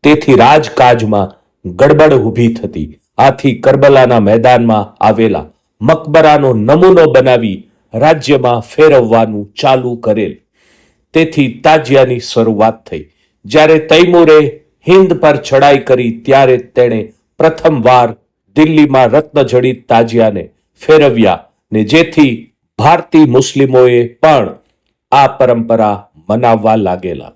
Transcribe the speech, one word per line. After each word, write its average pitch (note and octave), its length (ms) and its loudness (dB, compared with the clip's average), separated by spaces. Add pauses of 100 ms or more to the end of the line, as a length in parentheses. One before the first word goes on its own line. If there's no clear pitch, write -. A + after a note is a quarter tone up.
તેથી D3 320 2
રાજકાજમાં A#2 960 0 (320)
ગડબડ C#3+ 480 2
ઊભી A#2 340 -2
થતી. F#2 520 -10 (180)
આથી C3 380 0
કરબલાના C3 640 2
મેદાનમાં A2+ 840 0
આવેલા G2+ 460 -2 (320)
મકબરાનો D3 720 0
નમૂનો D#3+ 520 2
બનાવી B2 640 -2 (240)
રાજ્યમાં C3 680 -2
ફેરવવાનું A2+ 920 0
ચાલુ B2+ 420 -2
કરેલ. G#2+ 420 -6 (760)
તેથી D#3 500 -4
તાજિયાની C3+ 560 0
શરૂઆત A2+ 680 -4
થઈ. D2+ 240 -16 (360)
જ્યારે D3+ 340 2
તૈમુરે D#3 880 2 (220)
હિંદ F#3 260 2
પર D3+ 220 0
ચડાઈ C#3+ 420 0
કરી, B2 340 -2
ત્યારે C3 460 0
તેણે A#2+ 560 -4 (240)
પ્રથમવાર B2 760 0 (400)
દિલ્હીમાં D3 520 2
રત્નજડિત B2+ 840 -2
તાજિયાને A2+ 600 -2 (320)
ફેરવ્યા A#2 680 0 (240)
ને G#2+ 120 -4
જેથી D3 720 -2 (260)
ભારતીય D#3 460 2
મુસ્લિમોએ B2+ 840 0
પણ C3 500 -2 (540)
આ C#3 160 2
પરંપરા A2+ 840 -2 (200)
મનાવવા A2 460 0
લાગેલા. F2+ 600 -8